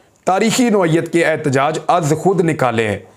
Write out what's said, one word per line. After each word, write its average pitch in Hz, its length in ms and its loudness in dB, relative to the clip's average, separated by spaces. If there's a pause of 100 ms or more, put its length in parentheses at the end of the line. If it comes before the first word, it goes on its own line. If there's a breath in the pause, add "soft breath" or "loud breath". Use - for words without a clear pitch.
(280 soft breath)
तारीख़ी 214 420 2
नौइयत 170 380 0
के 170 120 0
एहतजाज 151 720 0
अज 156 240 2
खुद 175 280 0
निकाले 123 420 0
हैं। 104 200 -4 (140)